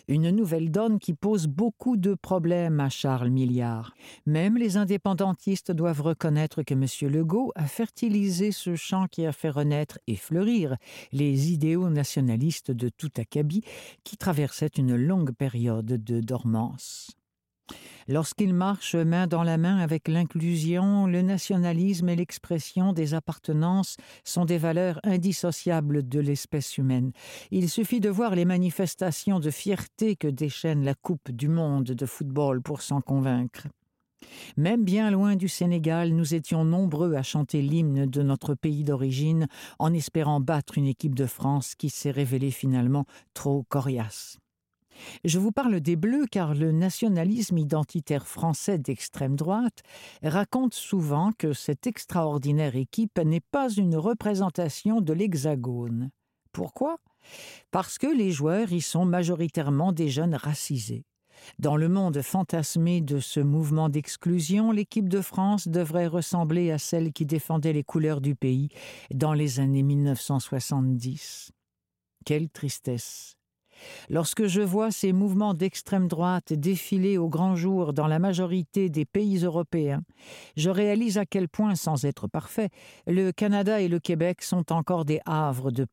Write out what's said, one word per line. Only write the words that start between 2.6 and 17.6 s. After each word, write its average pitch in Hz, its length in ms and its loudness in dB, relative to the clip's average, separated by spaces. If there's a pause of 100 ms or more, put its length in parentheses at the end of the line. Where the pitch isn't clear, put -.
à 139 80 0
Charles 131 420 -2
Milliard. 123 640 0 (320)
Même 170 300 2
les 220 220 0
indépendantistes 196 960 0
doivent 160 280 0
reconnaître 156 600 0
que 139 100 -4
Monsieur 135 360 0
Legault 165 460 0
a 156 100 -2
fertilisé 202 880 0
ce 175 240 -4
champ 190 340 -2
qui 165 140 -2
a 151 80 -2
fait - 160 -4
renaître 147 580 0
et 113 80 -2
fleurir 175 600 0 (340)
les 143 400 2
idéaux 165 380 2
nationalistes 139 840 0
de 120 160 -2
tout 143 300 -6
acabit 151 460 -2 (420)
qui - 100 -14
traversaient 147 600 -2
une 127 180 2
longue 147 380 2
période 117 520 -2
de 117 360 -2
dormance. 117 880 -4 (960)